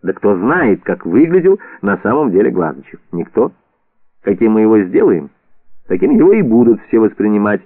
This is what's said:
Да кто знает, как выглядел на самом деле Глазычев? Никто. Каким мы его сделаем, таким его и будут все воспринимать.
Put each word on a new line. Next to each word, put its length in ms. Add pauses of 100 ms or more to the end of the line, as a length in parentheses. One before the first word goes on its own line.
Да 100
кто 240
знает, 460
как 220
выглядел 560 (220)
на 160
самом 320
деле 200
Глазычев? 500 (120)
Никто. 400 (680)
Каким 300
мы 100
его 180
сделаем, 500 (580)
таким 240
его 200
и 100
будут 400
все 160
воспринимать. 680